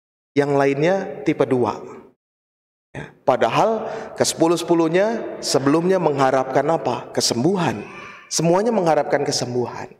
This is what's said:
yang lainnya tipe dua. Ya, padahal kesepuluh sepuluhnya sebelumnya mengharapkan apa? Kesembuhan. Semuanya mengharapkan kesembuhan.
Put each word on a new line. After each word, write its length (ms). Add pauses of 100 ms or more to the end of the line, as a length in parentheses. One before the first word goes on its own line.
(340)
yang 240
lainnya 640
tipe 240
dua. 320 (1120)
Ya, 320
padahal 640 (320)
kesepuluh 400
sepuluhnya 880
sebelumnya 560
mengharapkan 720
apa? 400
Kesembuhan. 720 (480)
Semuanya 400
mengharapkan 480
kesembuhan. 800